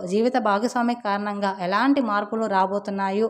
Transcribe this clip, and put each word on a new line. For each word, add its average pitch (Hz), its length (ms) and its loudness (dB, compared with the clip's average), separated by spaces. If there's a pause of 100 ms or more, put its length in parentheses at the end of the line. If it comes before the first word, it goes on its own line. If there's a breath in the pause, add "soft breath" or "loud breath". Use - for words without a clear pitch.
జీవిత 226 300 2
భాగస్వామి 233 580 0
కారణంగా 202 560 -2 (100)
ఎలాంటి 233 400 2
మార్పులు 214 440 -2
రాబోతున్నాయో 196 840 0